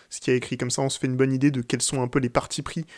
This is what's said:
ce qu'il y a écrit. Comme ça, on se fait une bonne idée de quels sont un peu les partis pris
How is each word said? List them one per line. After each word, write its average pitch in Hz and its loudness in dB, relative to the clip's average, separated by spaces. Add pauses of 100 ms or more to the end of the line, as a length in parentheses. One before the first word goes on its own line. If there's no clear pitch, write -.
(100)
ce - -12
qu'il - 0
y 127 4
a - 4
écrit. 123 -4
Comme 123 -2
ça, - 0
on 135 0
se - -4
fait 135 0
une 127 -2
bonne 135 4
idée 135 4
de 131 0
quels 123 -2
sont 135 0
un 120 0
peu 143 2
les 123 2
partis - -2
pris 160 -8 (120)